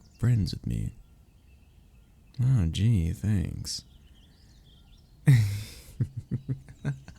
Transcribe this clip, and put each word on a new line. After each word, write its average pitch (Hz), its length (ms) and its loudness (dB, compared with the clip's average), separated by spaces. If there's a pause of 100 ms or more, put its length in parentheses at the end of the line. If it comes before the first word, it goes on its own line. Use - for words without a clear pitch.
(180)
friends 113 340 2
with - 140 -10
me? 57 300 -4 (1500)
Oh, 123 240 4
gee, 90 460 2
thanks. - 720 -2 (1400)
<laughs> - 1900 -2